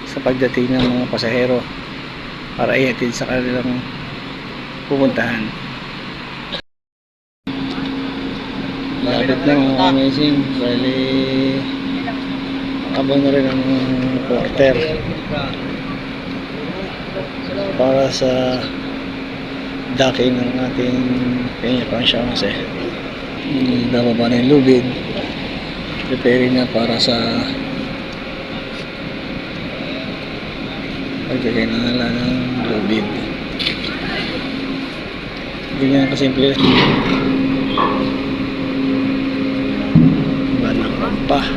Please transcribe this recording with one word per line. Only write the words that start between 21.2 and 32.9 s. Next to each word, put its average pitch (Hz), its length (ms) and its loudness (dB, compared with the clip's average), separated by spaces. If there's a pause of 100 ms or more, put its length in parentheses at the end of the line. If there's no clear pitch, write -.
Peña 120 240 0
Francia 120 320 0
onse. 117 320 0 (960)
Hmm, 123 480 2
bababa 117 320 4
na 120 160 4
yung 143 160 8
lubid. 131 240 8 (1300)
Preparing 127 480 4
na 123 160 2
para 117 240 2
sa 123 160 4 (4000)
pagkakainala 120 720 0
ng 120 320 0 (320)
lubid. 107 400 0 (2750)